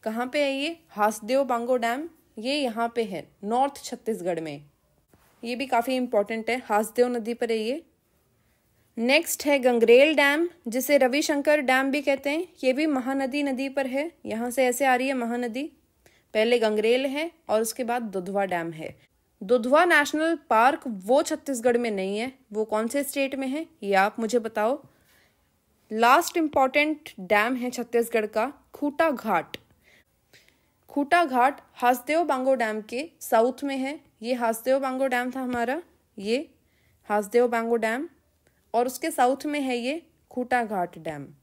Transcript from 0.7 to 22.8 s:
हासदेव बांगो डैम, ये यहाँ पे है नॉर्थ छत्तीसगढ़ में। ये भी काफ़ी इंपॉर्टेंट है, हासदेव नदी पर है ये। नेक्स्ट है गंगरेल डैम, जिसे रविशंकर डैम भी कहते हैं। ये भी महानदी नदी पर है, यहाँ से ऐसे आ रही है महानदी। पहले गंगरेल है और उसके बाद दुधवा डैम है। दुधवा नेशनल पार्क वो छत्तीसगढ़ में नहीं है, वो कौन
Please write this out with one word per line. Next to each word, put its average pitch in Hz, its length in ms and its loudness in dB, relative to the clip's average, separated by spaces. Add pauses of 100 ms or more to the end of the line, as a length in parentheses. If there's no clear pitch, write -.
हासदेव 214 540 0
बांगो 240 340 0
डैम, 240 320 -4 (300)
ये 254 160 -4
यहाँ 233 400 -2
पे 233 80 -2
है 190 240 -8 (160)
नॉर्थ 254 400 -2
छत्तीसगढ़ 180 560 -6
में। 147 260 -10 (760)
ये 233 120 -6
भी 262 120 -6
काफ़ी 254 280 0
इंपॉर्टेंट 226 540 -2
है, 254 160 -2
हासदेव 220 420 2
नदी 240 260 -4
पर 233 180 -4
है 226 60 0
ये। 240 260 -4 (1120)
नेक्स्ट 269 480 0
है 285 140 4
गंगरेल 247 560 6
डैम, 294 340 2 (180)
जिसे 254 300 2
रविशंकर 285 640 2
डैम 262 320 2
भी 294 100 0
कहते 277 280 0
हैं। 330 180 -2 (160)
ये 262 100 4
भी 294 120 0
महानदी 269 580 -2
नदी 269 260 -2
पर 269 180 -4
है, 277 240 -4 (140)
यहाँ 226 260 -4
से 254 140 2
ऐसे 247 200 2
आ 262 100 4
रही 254 120 0
है 277 60 -2
महानदी। 240 500 -4 (720)
पहले 233 260 2
गंगरेल 220 460 2
है 294 260 -4 (180)
और 214 120 2
उसके 226 220 -4
बाद 240 180 -2
दुधवा 196 440 -2
डैम 170 260 -4
है। - 440 -14 (280)
दुधवा 247 420 4
नेशनल 311 520 2 (120)
पार्क 247 380 4
वो 220 340 0
छत्तीसगढ़ 254 560 -2
में 233 140 -2
नहीं 196 260 -4
है, 254 160 -6 (200)
वो 214 120 -2
कौन 220 220 -2